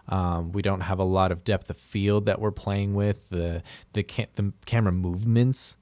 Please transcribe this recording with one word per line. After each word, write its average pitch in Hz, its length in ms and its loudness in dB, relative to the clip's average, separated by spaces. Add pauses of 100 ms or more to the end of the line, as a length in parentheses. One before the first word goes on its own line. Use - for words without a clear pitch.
Um, 87 420 0
we 98 100 -2
don't 98 200 0
have 90 180 -2
a 95 60 2
lot 95 260 4
of 90 140 -4
depth - 260 -2
of 87 60 -10
field 104 500 0
that 101 140 0
we're 107 100 0
playing 101 440 -2
with. 101 360 -2
The, 85 320 -2 (300)
the 104 100 0
ca-, - 320 -6
the 101 180 0 (140)
camera 110 260 2
movements 113 880 2